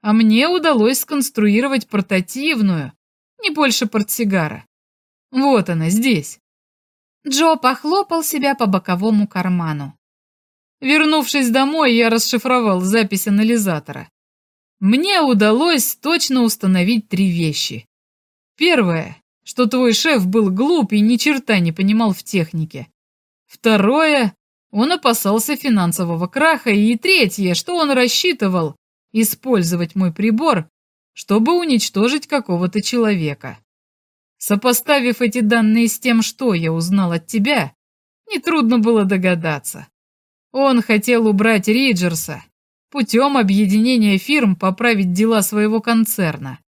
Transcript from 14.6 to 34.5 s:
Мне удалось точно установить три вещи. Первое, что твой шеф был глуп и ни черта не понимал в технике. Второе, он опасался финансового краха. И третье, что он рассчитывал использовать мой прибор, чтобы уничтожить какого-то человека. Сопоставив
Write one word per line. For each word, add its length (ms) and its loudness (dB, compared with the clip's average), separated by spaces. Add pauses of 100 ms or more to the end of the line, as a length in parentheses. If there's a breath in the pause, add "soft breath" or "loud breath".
Мне 420 2
удалось 760 2
точно 460 -2
установить 680 0
три 220 0
вещи. 560 -4 (720)
Первое, 640 0 (220)
что 240 -2
твой 260 2
шеф 320 0
был 240 2
глуп 440 0
и 60 2
ни 180 4
черта 420 0
не 120 0
понимал 420 0
в 100 -10
технике. 640 -6 (580)
Второе, 880 0 (380)
он 200 0
опасался 640 -2
финансового 680 -2
краха. 460 0
И 260 2
третье, 560 0
что 220 -6
он 160 0
рассчитывал 840 -2 (360)
использовать 840 -2
мой 180 0
прибор, 560 0 (460)
чтобы 460 0
уничтожить 680 -2
какого-то 560 -2
человека. 760 -4 (800)
Сопоставив 840 0